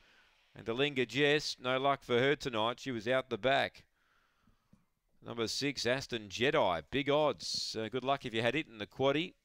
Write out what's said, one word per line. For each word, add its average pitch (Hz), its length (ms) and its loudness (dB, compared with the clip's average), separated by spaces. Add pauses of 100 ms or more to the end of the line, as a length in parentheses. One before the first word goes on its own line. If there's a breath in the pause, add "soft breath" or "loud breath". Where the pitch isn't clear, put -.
(560 soft breath)
And 101 100 -18
Alinga 127 400 0
Jess, 143 560 0
no 127 160 0
luck 139 240 0
for 120 160 2
her 135 160 4
tonight. 120 460 -2
She 135 100 -8
was 113 160 -6
out 131 240 0
the 113 80 -2
back. 123 460 0 (1400)
Number 113 220 -2
six, 135 400 -2
Aston 120 420 -2
Jedi, 101 640 2
big 139 180 0
odds. - 680 0
Uh, 110 100 -4
good 123 160 -4
luck 135 220 -2
if 110 80 -6
you 113 80 2
had 120 140 2
it 156 100 -2
in 113 120 -18
the 104 80 -6
quaddie. 139 480 0 (100)